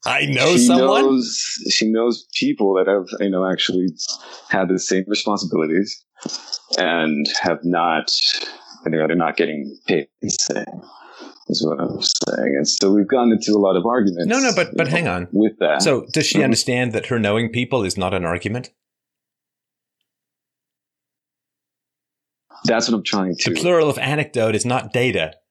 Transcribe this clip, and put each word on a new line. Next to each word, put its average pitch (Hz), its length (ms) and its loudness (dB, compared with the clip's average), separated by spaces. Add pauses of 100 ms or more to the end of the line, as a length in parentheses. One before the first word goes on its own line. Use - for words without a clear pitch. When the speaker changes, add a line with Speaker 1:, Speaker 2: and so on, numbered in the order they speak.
Speaker 1:
I 135 220 0
know 143 280 2
Speaker 2:
She - 120 6
Speaker 1:
someone? 135 340 6
Speaker 2:
knows, 131 360 2 (320)
she 110 220 2
knows 113 420 0
people 113 420 2
that 92 140 4
have, 98 180 2 (120)
you 101 100 0
know, 92 200 0
actually 92 380 0 (640)
had 95 200 0
the 92 100 2
same 95 280 0
responsibilities 95 960 -2 (760)
and 80 480 0 (160)
have 85 220 -2
not, 85 460 0 (760)
you 80 60 -2
know, 80 160 0
they're 82 100 0
not 82 180 0
getting 73 420 -4 (100)
paid 76 200 0 (140)
the - 80 -6
same, - 360 -4 (840)
is - 180 -2
what 76 140 -2
I'm 73 200 -6
saying. - 560 -2
And 73 100 0
so 98 260 2
we've 101 160 4
gotten 120 240 4
into 104 180 0
a 104 80 4
lot 95 160 4
of 90 100 0
arguments, 101 420 0
Speaker 1:
No, 247 120 2
no, 262 160 2
but, 175 120 0
Speaker 2:
you - 100 -12
Speaker 1:
but 165 100 2
Speaker 2:
know, 135 40 -2
Speaker 1:
hang 170 180 0
on. 90 240 -4
Speaker 2:
with 107 260 2
that. 78 220 2
Speaker 1:
So 135 320 0
does 156 120 0
she - 120 -2
Speaker 2:
Mm-hmm. 147 80 4
Speaker 1:
understand 123 480 0
that 110 140 -4
her 120 120 0
knowing 110 300 0
people 123 340 -2
is 92 140 -2
not 95 160 -2
an 92 100 -2
argument? 101 460 -4 (4000)
Speaker 2:
That's 113 240 0
what 117 80 2
I'm 95 60 -4
trying 92 340 -2
to - 160 -2
Speaker 1:
The - 60 -4
plural 165 300 4
of 131 80 -2
anecdote 131 580 -2
is 101 100 -2
not 123 280 -2
data. 101 400 0 (180)